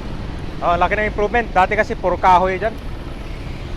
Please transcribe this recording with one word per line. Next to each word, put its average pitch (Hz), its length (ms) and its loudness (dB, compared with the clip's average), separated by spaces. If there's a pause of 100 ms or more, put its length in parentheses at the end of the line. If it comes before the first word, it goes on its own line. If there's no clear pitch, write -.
(640)
Oh, 170 160 2
laki 175 160 2
ng 214 160 0
improvement. 208 400 0
Dati 185 240 4
kasi 208 240 0
puro 180 200 0
kahoy 185 400 6
dyan. 214 160 -2 (1040)